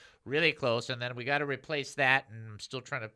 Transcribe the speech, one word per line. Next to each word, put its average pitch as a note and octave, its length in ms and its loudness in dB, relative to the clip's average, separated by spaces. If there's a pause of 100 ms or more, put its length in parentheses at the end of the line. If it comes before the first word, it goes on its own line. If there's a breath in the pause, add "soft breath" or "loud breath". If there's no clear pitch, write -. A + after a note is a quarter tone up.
(260 loud breath)
Really D3+ 260 4
close, A#2+ 380 0
and B2 100 -6
then B2 140 -6
we A#2+ 100 -8
gotta C#3+ 220 0
replace C#3 480 -4
that, C3+ 360 4
and A2 220 -12
I'm G#2 80 -14
still B2+ 220 -10
trying B2+ 200 -6
to A2 140 -8